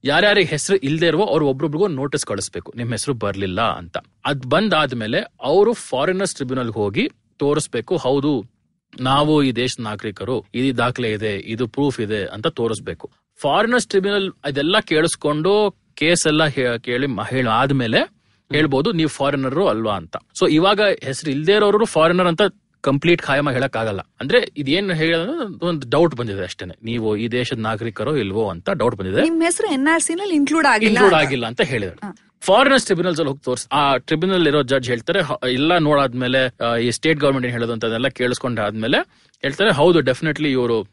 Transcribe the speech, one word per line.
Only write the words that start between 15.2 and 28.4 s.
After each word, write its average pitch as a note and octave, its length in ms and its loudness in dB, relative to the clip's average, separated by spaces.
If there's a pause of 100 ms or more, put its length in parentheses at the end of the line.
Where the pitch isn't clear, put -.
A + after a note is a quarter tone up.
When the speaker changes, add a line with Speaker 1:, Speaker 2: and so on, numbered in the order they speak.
Speaker 1:
ಕೇಸ್ E3 320 2
ಎಲ್ಲ D#3 200 2
ಹೇ-, B2 340 -2
ಕೇಳಿ B2 260 -2
ಮ-, G#2+ 160 -4
ಹೇಳ B2 260 -2
ಆದ್ಮೇಲೆ B2 500 2 (540)
ಹೇಳ್ಬೋದು D3 400 2
ನೀವು D#3+ 160 0
ಫಾರಿನರ್ C#3+ 600 0
ಅಲ್ವಾ G#2+ 280 0
ಅಂತ. E2+ 200 -10 (260)
So F3 80 4
ಇವಾಗ F#3+ 300 4 (220)
ಹೆಸರು C3+ 280 -8
ಇಲ್ದೇ D#3 220 2
ಇರೋರು G#3 320 4
ಫಾರಿನರ್ F3 420 4
ಅಂತ E3+ 160 2 (380)
ಕಂಪ್ಲೀಟ್ D#3+ 420 2
ಖಾಯಮಾಗಿ D3 340 0
ಹೇಳಕ್ B2+ 200 -2
ಆಗಲ್ಲ. A2 240 -4
ಅಂದ್ರೆ E3 560 -2
ಇದೇನ್ E3+ 360 -2
ಹೇಳೋದು E3+ 760 -4
ಒಂದು C#3+ 240 -4
ಡೌಟ್ D3 240 4
ಬಂದಿದೆ G#2+ 280 -6
ಅಷ್ಟೇನೆ, F2+ 400 -10
ನೀವು A2 340 -2
ಈ A2+ 120 -2
ದೇಶದ B2 300 -4
ನಾಗರಿಕರೋ A2 580 -4
ಇಲ್ವೋ G#2 340 -2